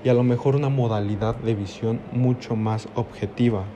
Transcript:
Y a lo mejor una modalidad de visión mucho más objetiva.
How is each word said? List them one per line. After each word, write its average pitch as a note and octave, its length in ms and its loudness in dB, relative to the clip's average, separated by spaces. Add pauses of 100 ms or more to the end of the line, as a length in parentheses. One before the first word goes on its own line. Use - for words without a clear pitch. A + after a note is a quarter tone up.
Y C3 60 2
a B2 40 6
lo A#2+ 100 6
mejor B2 320 2
una C#3+ 140 2
modalidad A2 640 0
de A2+ 180 -2
visión A2 460 -4 (120)
mucho B2 440 0
más A2 400 -2
objetiva. A2 720 0 (100)